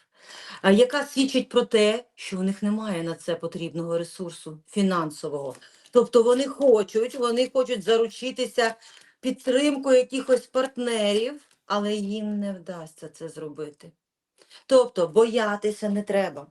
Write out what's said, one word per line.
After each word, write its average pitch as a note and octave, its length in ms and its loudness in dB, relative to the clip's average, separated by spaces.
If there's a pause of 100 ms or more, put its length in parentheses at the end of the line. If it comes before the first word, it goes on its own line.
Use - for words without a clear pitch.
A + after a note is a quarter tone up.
(640)
а, F#3+ 80 6
яка B3+ 340 4
свідчить C4 440 0
про A#3+ 140 2
те, A3 420 2 (100)
що - 220 -10
в F#3 60 -4
них G3 200 -4
немає G#3 400 -2
на E3 120 -6
це E3+ 200 -6
потрібного E3 640 -6
ресурсу E3+ 600 -12 (100)
фінансового. D#3 840 -2 (360)
Тобто A#3 320 6
вони B3 220 4
хочуть, B3 680 2
вони A#3+ 400 0
хочуть B3 280 -2
заручитися A3+ 920 -2 (460)
підтримкою C4+ 760 0
якихось B3+ 500 0
партнерів, A#3+ 960 -2 (260)
але G#3 280 -2
їм G#3 460 -6
не G3+ 120 -6
вдасться E3 560 -14
це E3 200 -14
зробити. D3+ 600 -14 (760)
Тобто A#3+ 420 4
боятися G#3+ 800 0
не G3+ 140 -2
треба. F3 480 -2